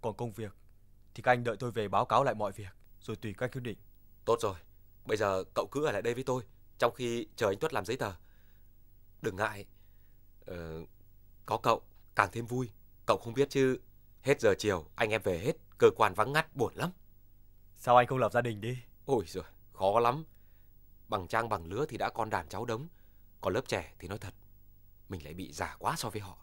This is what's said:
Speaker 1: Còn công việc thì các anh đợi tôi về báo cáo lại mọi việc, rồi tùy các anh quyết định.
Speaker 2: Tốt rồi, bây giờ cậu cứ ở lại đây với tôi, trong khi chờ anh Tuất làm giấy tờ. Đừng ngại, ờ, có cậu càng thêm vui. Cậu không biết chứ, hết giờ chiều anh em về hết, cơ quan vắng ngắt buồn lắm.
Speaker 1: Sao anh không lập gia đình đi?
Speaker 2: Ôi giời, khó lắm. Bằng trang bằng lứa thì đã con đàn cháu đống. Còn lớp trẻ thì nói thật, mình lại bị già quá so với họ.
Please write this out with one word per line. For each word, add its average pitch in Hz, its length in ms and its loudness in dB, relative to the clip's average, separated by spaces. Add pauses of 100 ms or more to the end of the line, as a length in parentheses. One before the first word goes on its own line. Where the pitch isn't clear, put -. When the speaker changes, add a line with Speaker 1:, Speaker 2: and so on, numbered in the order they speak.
Speaker 1:
Còn 107 160 -6
công 120 140 -6
việc 104 240 -10 (580)
thì - 100 -12
các 127 80 4
anh 123 120 4
đợi 113 160 0
tôi 123 120 -4
về 104 160 -2
báo 98 180 4
cáo 117 180 6
lại 120 120 2
mọi 104 160 -4
việc, 101 240 -14 (260)
rồi 110 140 -6
tùy 104 220 -8
các 123 80 -4
anh 120 60 -4
quyết 131 100 -8
định. 117 160 -8 (480)
Speaker 2:
Tốt 113 160 4
rồi, 98 140 -2 (500)
bây 110 120 0
giờ 98 260 2 (120)
cậu 98 160 0
cứ 147 140 -2
ở 139 60 2
lại 104 100 0
đây 120 120 0
với 127 100 -6
tôi, 127 200 -2 (340)
trong 120 160 2
khi 120 420 -4
chờ 113 120 2
anh 98 120 2
Tuất - 140 -2
làm 107 120 -2
giấy 110 120 -2
tờ. 104 160 -4 (1080)
Đừng 113 140 -4
ngại, 104 300 -4 (800)
ờ, 82 400 -10 (600)
có 110 120 0
cậu 117 240 2 (340)
càng 101 160 6
thêm 113 140 -8
vui. 123 260 -6 (340)
Cậu 104 120 4
không 117 160 -10
biết 139 160 2
chứ, 131 300 2 (420)
hết 139 200 2
giờ 104 160 6
chiều 95 280 0 (100)
anh 113 140 2
em 107 120 0
về 90 180 0
hết, 127 140 -2 (240)
cơ 117 180 10
quan 104 180 4
vắng 107 200 0
ngắt 160 220 0
buồn 120 200 -2
lắm. 156 160 -4 (840)
Speaker 1:
Sao 123 200 6
anh 123 100 8
không 131 100 -2
lập 113 140 2
gia 120 100 2
đình 110 200 -4
đi? 120 160 -6 (280)
Speaker 2:
Ôi 123 220 2
giời, 90 160 -8 (300)
khó 101 260 2
lắm. 127 260 2 (840)
Bằng 98 200 -4
trang 113 220 0
bằng 92 160 -4
lứa 104 240 -4
thì 107 80 -10
đã 98 120 -2
con 110 200 -4
đàn 95 180 -2
cháu 98 180 -8
đống. 120 220 -4 (540)
Còn 92 120 0
lớp 113 140 0
trẻ 95 320 -4
thì 92 80 -14
nói 98 100 -8
thật, - 160 -12 (760)
mình 92 140 -10
lại 76 100 -14
bị 90 180 -10
già 85 280 -6
quá 135 180 -2
so 117 120 -6
với 107 120 -8
họ. 98 220 -16